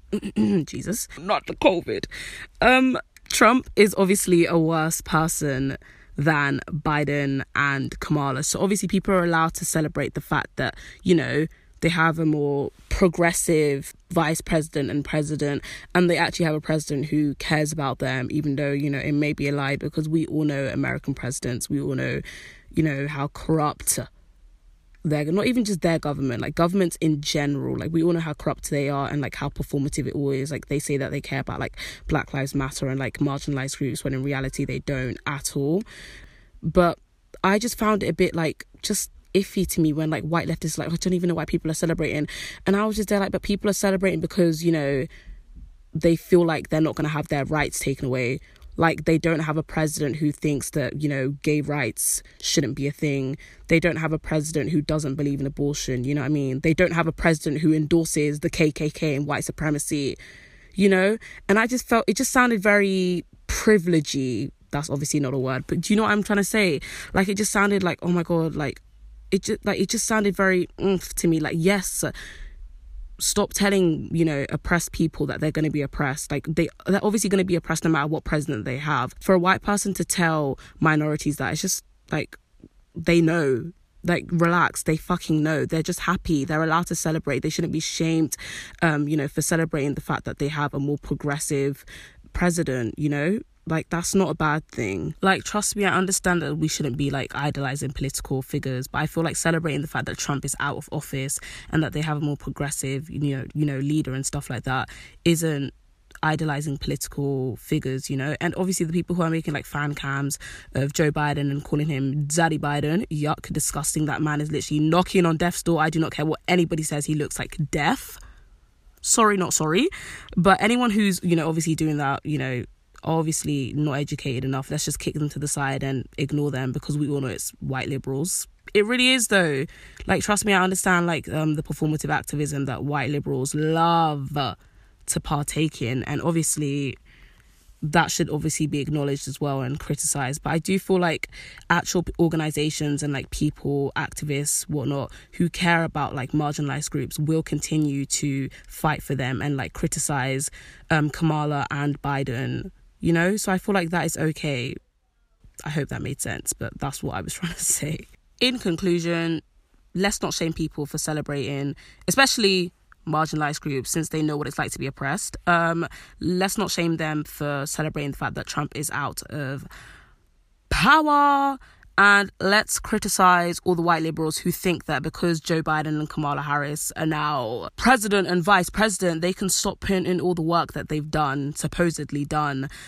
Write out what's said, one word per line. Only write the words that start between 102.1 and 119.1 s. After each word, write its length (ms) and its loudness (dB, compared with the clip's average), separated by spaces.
a 60 -4
more 160 -2
progressive, 720 -6
you 260 -2
know, 180 -6
you 120 0
know, 140 -2
leader 340 0
and 120 -4
stuff 240 -6
like 140 -6
that 240 -2
isn't 480 2
idolizing 540 0
political 800 -4
figures, 520 -4
you 60 -4
know? 240 -2
And 160 0
obviously 300 0
the 80 -2
people 240 -2
who 40 2
are 80 2
making, 240 -2
like, 120 -4
fan 300 -4
cams 440 -4
of 200 0
Joe 180 4
Biden 400 0
and 100 -2
calling 280 0
him 340 -2
Daddy 340 2
Biden, 520 0
yuck, 420 -2
disgusting. 540 -2
That 160 -2
man 180 0
is 100 -4
literally 300 -2
knocking 460 4
on 100 4
death's 260 0
door. 200 2
I 80 2
do 100 0
not 140 0
care 120 -4
what 220 -2
anybody 360 2
says, 220 -4
he 100 0
looks 220 -4
like 200 -8
death. 480 0
Sorry, 340 4